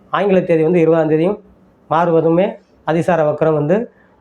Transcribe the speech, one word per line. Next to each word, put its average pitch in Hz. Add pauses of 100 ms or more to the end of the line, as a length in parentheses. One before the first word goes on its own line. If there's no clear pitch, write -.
ஆங்கில 185
தேதி 160
வந்து 175
இருபதாம் 160
தேதியும் 165 (460)
மாறுவதுமே 165 (300)
அதிசார 160
வக்ரம் 151
வந்து 156 (300)